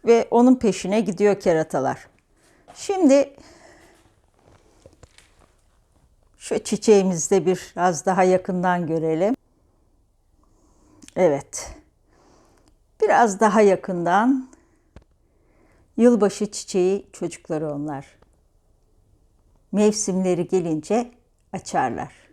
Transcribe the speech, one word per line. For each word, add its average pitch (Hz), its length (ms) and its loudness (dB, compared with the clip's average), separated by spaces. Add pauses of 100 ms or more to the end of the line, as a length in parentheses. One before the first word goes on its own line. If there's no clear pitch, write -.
Ve 226 260 2
onun 247 260 6
peşine 208 440 -2
gidiyor 202 400 0
keratalar. 156 680 -2 (680)
Şimdi 285 640 2 (3000)
şu - 260 -6
çiçeğimizi 190 680 2
de 185 160 2
biraz 175 600 -2
daha 190 180 2
yakından 185 640 0
görelim. 160 480 -2 (1800)
Evet. - 580 -2 (1300)
Biraz 233 380 2
daha 214 200 2
yakından 196 880 2 (1500)
yılbaşı 208 540 2
çiçeği 190 640 -4
çocukları 156 600 -8
onlar. 143 340 -10 (1700)
Mevsimleri 185 760 0
gelince 185 640 -4 (400)
açarlar. 131 600 -6 (200)